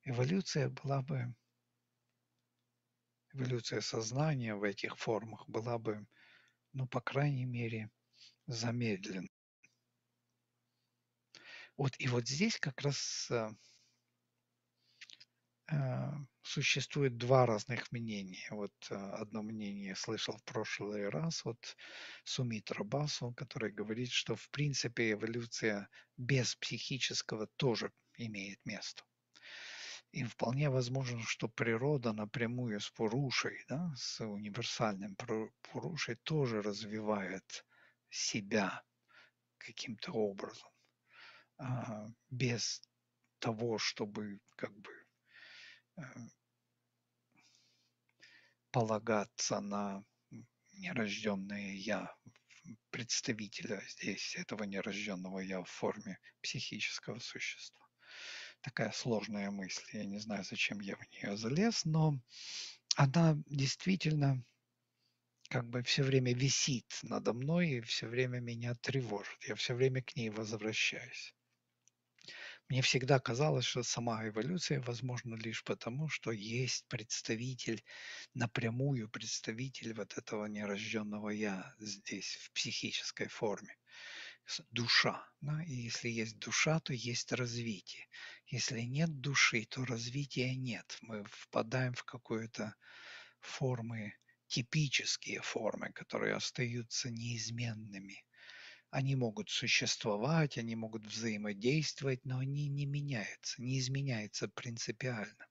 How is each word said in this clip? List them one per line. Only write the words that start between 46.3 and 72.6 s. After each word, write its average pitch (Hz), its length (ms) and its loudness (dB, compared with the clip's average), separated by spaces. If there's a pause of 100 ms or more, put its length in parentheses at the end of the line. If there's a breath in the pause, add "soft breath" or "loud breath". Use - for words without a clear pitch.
полагаться 107 880 2
на 101 440 -4 (760)
нерожденное 101 920 -2
"я", 98 420 -4 (760)
представителя 107 1000 -2
здесь - 480 -6
этого 117 280 -4
нерожденного 98 760 -4
"я" 92 220 -4
в 87 80 -10
форме - 480 -4 (240 loud breath)
психического - 800 -4
существа. - 600 -8 (840 loud breath)
Такая 110 300 0
сложная 101 580 0
мысль. 98 420 -6
Я 104 140 -4
не 101 120 -6
знаю, 104 260 -4
зачем - 360 -2
я 98 160 -4
в - 60 -14 (100)
нее 101 240 -4
залез, 147 480 2
но 156 340 6 (800 loud breath)
она 156 400 8 (100)
действительно 143 960 4 (1080)
как 120 180 0
бы 123 140 0
все - 200 4
время 131 320 6
висит 127 680 2
надо 110 300 0
мной 156 380 4
и 123 100 2
все 113 280 -2
время 123 320 2
меня 120 340 -2
тревожит. 110 760 -2
Я 110 60 -2
все 123 200 0
время 131 280 4
к - 140 -8
ней 117 140 0
возвращаюсь. 110 1000 -2 (1400 loud breath)